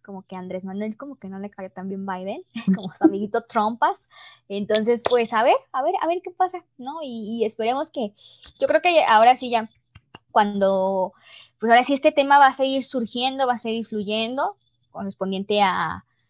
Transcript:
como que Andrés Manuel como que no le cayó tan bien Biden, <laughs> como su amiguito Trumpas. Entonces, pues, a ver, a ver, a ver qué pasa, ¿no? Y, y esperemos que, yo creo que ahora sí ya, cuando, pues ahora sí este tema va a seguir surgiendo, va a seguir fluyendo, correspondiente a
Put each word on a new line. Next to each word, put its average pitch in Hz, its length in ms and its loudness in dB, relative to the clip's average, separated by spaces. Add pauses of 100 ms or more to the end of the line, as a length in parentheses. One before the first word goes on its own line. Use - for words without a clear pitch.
como 190 220 -16
que 185 120 -14
Andrés 185 260 -10
Manuel 202 320 -8
como 277 240 -16
que 196 80 -16
no 190 120 -12
le 202 100 -10
cayó 190 200 -14
tan 190 200 -12
bien 196 160 -8
Biden, 196 360 -8 (120)
<laughs> 190 240 0
como 190 180 -10
su - 80 -14
amiguito 208 380 0
Trumpas. 233 680 -2 (400)
Entonces, 214 640 0
pues, 240 240 0
a 226 100 2
ver, 311 120 4 (180)
a 262 100 -4
ver, 320 180 -2
a 320 60 -2
ver 349 160 -2
qué 359 80 -12
pasa, 359 320 -4 (140)
¿no? 277 260 -10
Y, 226 380 -6
y 208 40 0
esperemos 240 460 -4
que, 214 220 -6 (460)
yo 269 80 0
creo 302 140 2
que 339 280 4
ahora 226 260 8
sí 247 140 -6
ya, 226 200 0 (600)
cuando, 196 840 2 (460)
pues 226 120 2
ahora 240 120 8
sí 277 100 0
este 277 180 2
tema 277 260 4
va 277 100 8
a 269 60 2
seguir 269 300 0
surgiendo, 262 640 -2
va 247 60 2
a 233 40 -8
seguir 226 300 -6
fluyendo, 226 680 -4 (360)
correspondiente 196 720 -4
a 180 420 -2 (240)